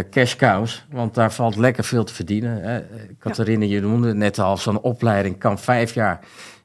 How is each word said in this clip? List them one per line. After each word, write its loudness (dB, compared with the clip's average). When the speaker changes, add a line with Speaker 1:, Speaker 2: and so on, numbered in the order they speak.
Speaker 1:
cash 2
cows. 2
Want -4
daar 4
valt 0
lekker 2
veel 0
te -8
verdienen, -4
hè. -6
Eh, -8
Catharine, 0
Speaker 2:
Ja. 0
Speaker 1:
je 0
noemde 2
het 0
net 0
al, 2
zo'n -2
opleiding 0
kan -2
vijf -2
jaar 0